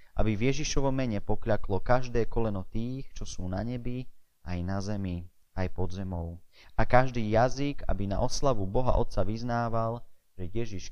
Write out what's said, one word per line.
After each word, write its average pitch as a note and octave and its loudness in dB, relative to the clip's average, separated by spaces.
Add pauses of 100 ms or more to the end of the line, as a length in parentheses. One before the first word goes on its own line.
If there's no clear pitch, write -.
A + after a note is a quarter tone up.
(180)
aby G#2+ 4
v G#2+ 2
Ježišovom C#3 2
mene C3 -2
pokľaklo G#2 2
každé A#2+ 2
koleno G#2+ 0
tých, B2+ -4
čo - -6
sú - -6
na F#2 -4
nebi, B2 -6 (340)
aj F2+ -4
na G2 -4
zemi, F#2+ -6 (240)
aj F#2 0
pod F2+ 0
zemou. F2 -8 (340)
A - 4
každý A#2+ 4
jazyk, C3 2
aby G2+ 0
na F#2+ 0
oslavu B2 2
Boha A#2 2
Otca - 2
vyznával, A2+ -2 (320)
že F#2 -8
Ježiš G#2 -2